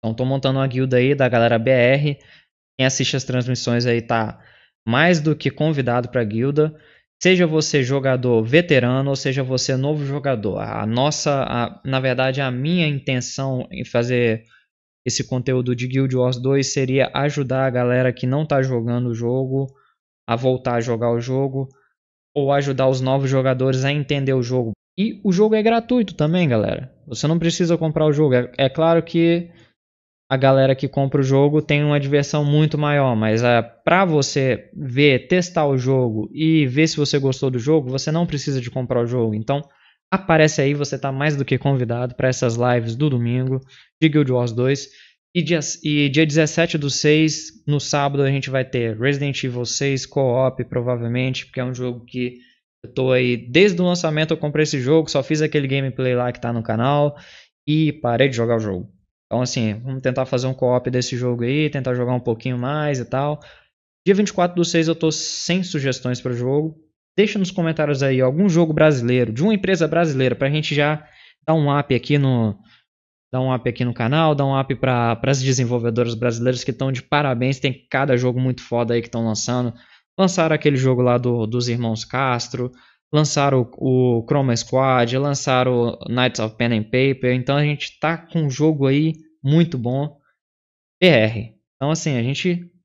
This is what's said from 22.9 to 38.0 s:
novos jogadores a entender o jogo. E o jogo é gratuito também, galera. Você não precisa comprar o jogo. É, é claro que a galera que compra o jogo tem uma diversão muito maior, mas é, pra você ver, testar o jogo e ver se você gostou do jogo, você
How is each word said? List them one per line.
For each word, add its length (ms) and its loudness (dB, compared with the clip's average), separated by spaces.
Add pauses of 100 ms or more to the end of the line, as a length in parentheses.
novos 300 0
jogadores 540 2
a 80 0
entender 420 0
o 80 2
jogo. 300 -2 (260)
E 240 -4
o 80 2
jogo 240 4
é 80 2
gratuito 520 0
também, 340 2
galera. 440 0 (140)
Você 220 -4
não 100 2
precisa 400 0
comprar 260 0
o 80 4
jogo. 220 4
É, 240 2
é 100 2
claro 320 2
que 480 0 (800)
a 60 0
galera 380 4
que 140 -4
compra 320 0
o 40 2
jogo 360 4
tem 240 0
uma 160 2
diversão 420 0
muito 360 2
maior, 360 2
mas 280 2
é, 180 4
pra 460 0
você 680 0
ver, 540 2
testar 380 0
o 100 2
jogo 560 0
e 340 2
ver 200 2
se 100 -2
você 220 0
gostou 320 0
do 80 -2
jogo, 320 0
você 200 -4